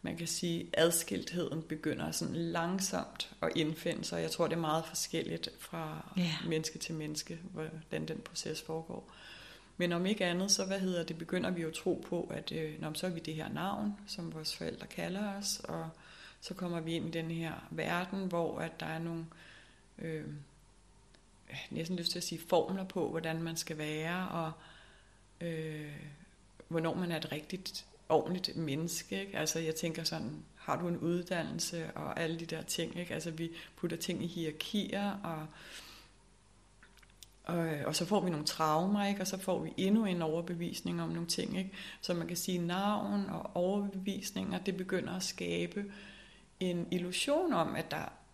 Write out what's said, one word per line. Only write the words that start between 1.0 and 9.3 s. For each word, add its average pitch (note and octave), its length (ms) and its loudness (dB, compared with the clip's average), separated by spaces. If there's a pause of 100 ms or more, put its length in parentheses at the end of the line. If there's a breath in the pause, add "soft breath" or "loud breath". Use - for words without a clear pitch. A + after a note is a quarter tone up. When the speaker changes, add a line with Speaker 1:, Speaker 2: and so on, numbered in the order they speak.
Speaker 1:
begynder D#3 480 -2
sådan - 260 -2
langsomt E3+ 920 0 (120)
at E3 140 4
indfinde D#3+ 480 2
sig. E3 180 0
Jeg D#3+ 80 0
tror, E3 160 2
det D#3+ 100 2
er E3+ 40 0
meget D#3+ 240 4
forskelligt - 640 -2 (120)
fra D#3 560 -6
Speaker 2:
Ja. E3+ 180 2 (120)
Speaker 1:
menneske D#3+ 320 0
til - 160 -4
menneske, D3+ 440 -4 (140)
hvordan D#3+ 560 -4
den D#3+ 120 -4
proces - 420 -6
foregår. - 480 -6 (680 loud breath)